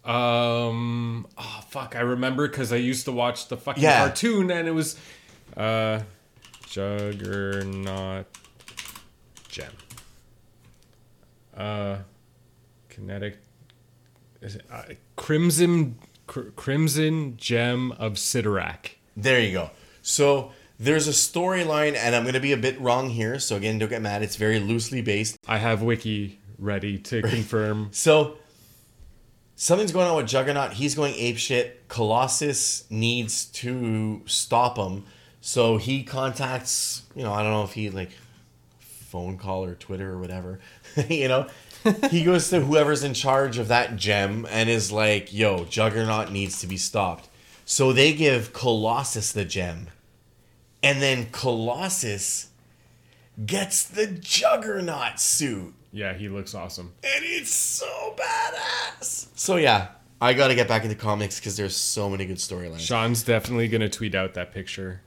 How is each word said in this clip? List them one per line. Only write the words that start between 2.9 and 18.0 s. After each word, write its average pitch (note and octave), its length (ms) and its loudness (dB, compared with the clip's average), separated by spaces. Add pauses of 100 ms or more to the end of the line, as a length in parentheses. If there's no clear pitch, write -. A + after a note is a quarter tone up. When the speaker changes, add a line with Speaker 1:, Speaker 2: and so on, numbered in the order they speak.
Speaker 1:
to C#3 60 -4
watch A#2+ 360 -2
the A#2+ 100 -8
fucking C#3 240 -4
Speaker 2:
Yeah. D3 240 8
Speaker 1:
cartoon G3 460 2
and E3+ 160 -2
it E3 40 0
was, D#3+ 240 0 (640)
uh, A2 440 0 (680)
Juggernaut G2 1600 -4 (1200)
gem. - 220 -14 (1900)
Uh, G2+ 420 -4 (920)
kinetic G2+ 480 -8 (1040)
is G2+ 140 -12
it, - 160 -16
uh, A#2+ 120 -14 (320)
Crimson, D#3+ 840 4 (300)
Cr-, A#2 280 -10
Crimson D3+ 840 0
Gem A#2+ 560 0
of G#2+ 200 -4